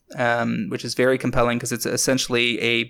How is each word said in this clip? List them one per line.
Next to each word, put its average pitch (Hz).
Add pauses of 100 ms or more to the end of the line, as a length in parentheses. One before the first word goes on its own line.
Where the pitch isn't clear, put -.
(180)
um, 117
which -
is 120
very 127
compelling 120
'cause 120
it's 117
essentially 120
a 117